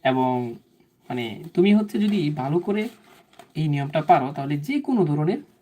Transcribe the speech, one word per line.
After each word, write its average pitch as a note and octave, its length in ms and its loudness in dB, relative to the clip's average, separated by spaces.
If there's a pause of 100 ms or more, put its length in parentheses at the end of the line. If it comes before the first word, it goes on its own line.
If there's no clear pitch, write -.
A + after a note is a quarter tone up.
(120)
এবং B2+ 220 2 (760)
মানে B2 160 -4 (300)
তুমি F#3 220 4
হচ্ছে G#3+ 180 -2 (100)
যদি G3+ 140 2 (220)
ভালো C#3+ 160 0 (100)
করে G#3 160 -2 (760)
এই D#3 140 0
নিয়মটা C#3+ 360 -2
পারো, C#3+ 260 6
তাহলে D3 200 -4 (120)
যে C#4 80 -4 (120)
কোনো B3 220 2
ধরনের D#3 300 0 (220)